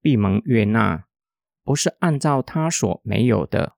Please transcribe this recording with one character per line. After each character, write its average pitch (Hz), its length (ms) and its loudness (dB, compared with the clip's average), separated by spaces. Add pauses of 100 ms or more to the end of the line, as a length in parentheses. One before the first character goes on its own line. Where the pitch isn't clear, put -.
必 147 160 2
蒙 101 280 2
悦 113 200 2
纳； 104 420 0 (560)
不 135 120 -2
是 - 240 -2
按 160 200 0
照 143 220 0
他 160 300 -4
所 104 340 -2
没 107 220 0
有 101 180 2
的。 - 340 -4